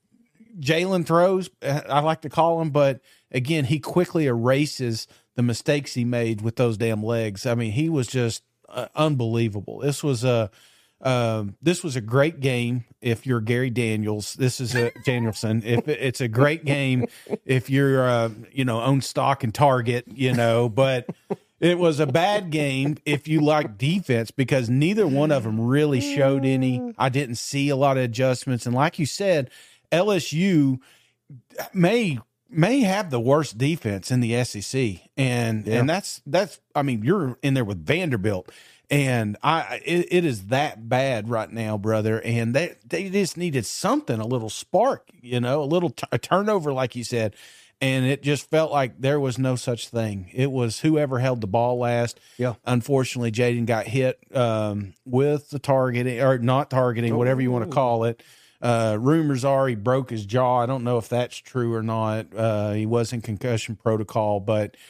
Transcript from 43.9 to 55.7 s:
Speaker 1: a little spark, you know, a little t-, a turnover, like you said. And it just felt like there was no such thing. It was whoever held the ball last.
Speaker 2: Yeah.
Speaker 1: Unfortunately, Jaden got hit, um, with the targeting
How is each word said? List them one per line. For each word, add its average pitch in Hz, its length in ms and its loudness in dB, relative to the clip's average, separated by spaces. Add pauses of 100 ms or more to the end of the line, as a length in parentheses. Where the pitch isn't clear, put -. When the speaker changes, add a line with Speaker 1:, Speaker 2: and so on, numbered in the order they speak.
Speaker 1:
a 110 60 -6
little 117 240 -4
spark, - 580 -2 (140)
you 123 180 -4
know, 135 220 0
a - 20 -4
little 165 260 0
t-, - 220 -8
a 120 60 0
turnover, 185 560 0
like 131 200 -2
you 123 100 -8
said. 110 300 -2 (460)
And 131 240 2
it 139 180 0
just 143 280 -2
felt 156 200 2
like 131 300 -2
there 139 180 2
was 131 200 -2
no 131 180 0
such 120 320 -6
thing. 104 460 -4
It 131 180 0
was 123 280 -2
whoever 151 400 2
held 127 200 0
the 107 60 -4
ball 120 320 0
last. 120 420 -2 (160)
Speaker 2:
Yeah. 123 180 -2 (120)
Speaker 1:
Unfortunately, 123 640 0
Jaden 120 340 0
got 110 200 0
hit, 127 320 0 (180)
um, 107 560 0 (140)
with 143 440 0
the 147 80 -8
targeting 127 640 0